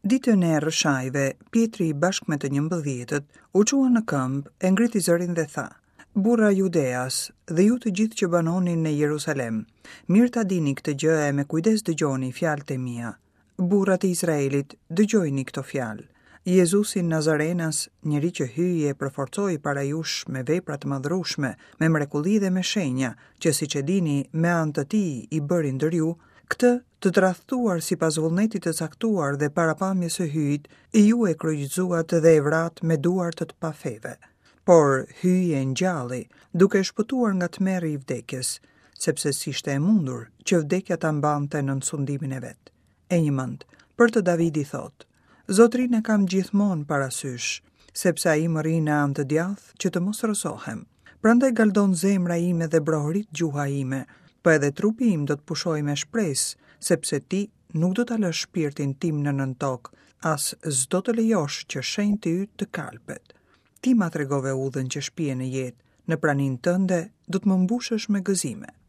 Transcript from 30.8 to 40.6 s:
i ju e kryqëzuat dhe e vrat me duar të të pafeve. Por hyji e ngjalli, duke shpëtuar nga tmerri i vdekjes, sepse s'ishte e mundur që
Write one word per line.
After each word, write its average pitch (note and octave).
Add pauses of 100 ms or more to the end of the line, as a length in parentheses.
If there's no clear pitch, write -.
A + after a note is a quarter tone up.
i G#3
ju A#3
e D#3+
kryqëzuat E3
dhe E3
e C#3+
vrat E3
me E3
duar E3+
të D#3+
të -
pafeve. C3+ (500)
Por C#3+ (160)
hyji F3+
e C3
ngjalli, B2+ (300)
duke F#3+
shpëtuar A3
nga F3
tmerri F#3
i C#3+
vdekjes, B2+ (360)
sepse D3
s'ishte -
e C#3
mundur D3 (180)
që E3+